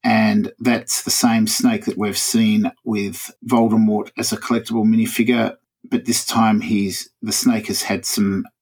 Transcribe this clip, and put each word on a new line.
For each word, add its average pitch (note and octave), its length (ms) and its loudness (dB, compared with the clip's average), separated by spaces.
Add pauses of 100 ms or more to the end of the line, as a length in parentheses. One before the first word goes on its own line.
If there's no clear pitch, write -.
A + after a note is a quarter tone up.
And A2 560 2
that's - 440 -2
the - 80 -4
same A2+ 360 2
snake A2+ 380 0
that - 120 -4
we've G2+ 200 -4
seen G#2+ 540 2 (120)
with G2+ 460 -6 (180)
Voldemort A2 720 2
as - 140 -4
a G#2+ 60 -4
collectible A#2 480 -2
minifigure, A2+ 720 2 (260)
but - 220 -4
this - 200 -2
time A2 360 2
he's, G2+ 480 -4 (120)
the A2 100 -6
snake - 360 0
has - 160 -4
had - 220 -4
some G2 400 0 (160)